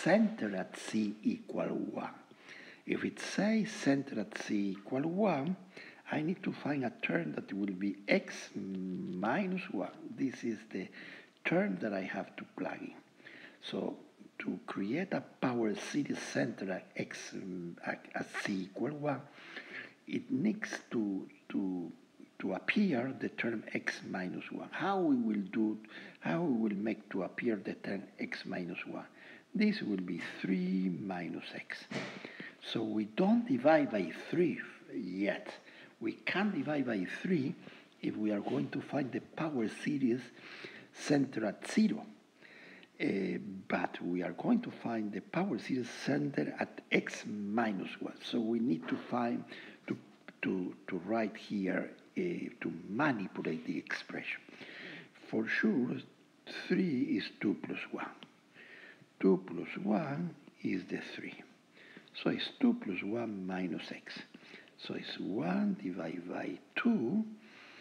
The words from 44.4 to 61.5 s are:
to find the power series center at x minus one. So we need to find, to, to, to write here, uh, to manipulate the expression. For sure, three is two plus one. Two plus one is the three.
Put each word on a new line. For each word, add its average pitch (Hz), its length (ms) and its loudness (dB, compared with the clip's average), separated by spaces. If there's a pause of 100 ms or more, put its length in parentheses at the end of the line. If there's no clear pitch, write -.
to - 100 -6
find 110 420 -4
the 98 80 -4
power 165 380 0
series 123 300 -2 (160)
center 147 540 2
at - 220 -2 (100)
x - 360 2
minus 104 640 0 (120)
one. - 240 -6
So 123 160 0
we 113 180 2
need 127 300 2
to - 80 2
find, 120 480 0 (420)
to, 131 100 0 (460)
to, 92 320 0 (140)
to 95 180 -2
write 110 300 0
here, 95 540 0 (260)
uh, 98 40 0
to - 520 -2 (160)
manipulate 104 760 0
the - 120 -2
expression. - 640 -6 (880)
For 110 180 0
sure, 127 500 4 (720)
three 156 480 4
is 92 80 0 (160)
two 101 240 4
plus - 160 -4 (100)
one. - 200 -6 (1120)
Two 95 260 8
plus - 220 -4 (160)
one 135 500 2 (280)
is - 220 0
the - 160 -4 (160)
three. - 240 -10 (800)